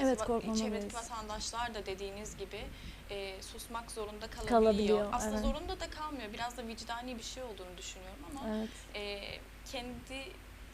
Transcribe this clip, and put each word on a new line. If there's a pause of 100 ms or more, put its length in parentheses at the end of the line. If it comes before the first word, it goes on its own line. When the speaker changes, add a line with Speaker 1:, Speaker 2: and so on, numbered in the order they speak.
Speaker 1:
Evet,
Speaker 2:
va-,
Speaker 1:
korkmamalıyız.
Speaker 2:
çevredeki
vatandaşlar
da
dediğiniz
gibi, (500)
e,
susmak
zorunda
kalabiliyor. (120)
Speaker 1:
Kalabiliyor,
Speaker 2:
Aslında
Speaker 1:
evet.
Speaker 2:
zorunda
da
kalmıyor.
Biraz
da
vicdani
bir
şey
olduğunu
düşünüyorum (120)
ama,
Speaker 1:
Evet. (260)
Speaker 2:
e, (520)
kendi (500)